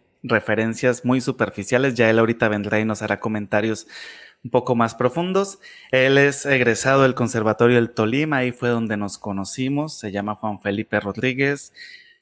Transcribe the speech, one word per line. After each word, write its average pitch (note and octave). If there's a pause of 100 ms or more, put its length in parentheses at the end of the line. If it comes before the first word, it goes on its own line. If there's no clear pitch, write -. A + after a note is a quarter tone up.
(220)
referencias A2+
muy B2+
superficiales. B2
Ya A2+
él A2+
ahorita A2+
vendrá G#2
y A2
nos A2
hará G#2
comentarios G#2+ (560)
un A#2+
poco B2
más A#2
profundos. F#3 (340)
Él C3+
es C#3
egresado C3
del B2+
Conservatorio A#2
del A#2
Tolima, C3+
ahí B2+
fue B2
donde A2+
nos G2+
conocimos. C3
Se G2+
llama G2+
Juan G#2
Felipe G#2
Rodríguez, B2+ (500)